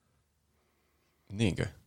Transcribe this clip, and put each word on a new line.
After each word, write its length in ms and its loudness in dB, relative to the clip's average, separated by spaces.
Niinkö? 340 2